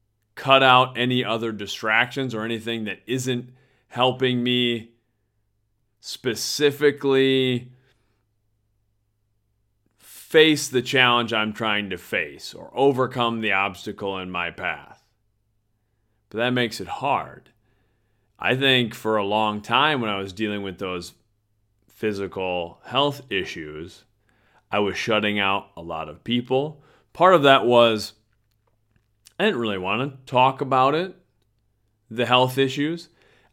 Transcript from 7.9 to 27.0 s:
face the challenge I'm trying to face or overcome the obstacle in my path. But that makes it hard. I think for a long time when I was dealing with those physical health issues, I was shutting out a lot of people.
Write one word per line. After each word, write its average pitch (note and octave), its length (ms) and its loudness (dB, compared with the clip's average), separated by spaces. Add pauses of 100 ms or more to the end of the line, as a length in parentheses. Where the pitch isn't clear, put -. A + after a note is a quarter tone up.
face D#3 320 6
the B2+ 140 0
challenge A#2+ 500 2
I'm G#2+ 200 -2
trying G#2 380 -4
to F#2 60 -8
face D#2 560 -8
or - 220 -18
overcome B2 680 0
the G#2+ 120 -2
obstacle G2 680 -4
in F#2 120 -10
my F2 200 -6
path. D#2+ 520 -10 (1300)
But G#2 100 -10
that A#2+ 120 0
makes B2 300 -2
it F2 80 -12
hard. A2+ 600 -6 (880)
I A#2 180 2
think C3 380 2
for A2 220 0
a G#2 80 2
long G#2 380 0
time C#3 380 2
when A2 100 -4
I G2+ 80 -4
was G2 140 -8
dealing G#2 300 -4
with F#2+ 160 -10
those F2+ 360 -8 (720)
physical F#2 960 -6
health C3+ 460 -2
issues, D#2+ 760 -8 (640)
I G2+ 100 0
was G2 160 -2
shutting G#2 420 0
out G2 380 0
a E2+ 40 -16
lot D#2+ 280 -8
of D#2 160 -18
people. B2+ 580 -4 (300)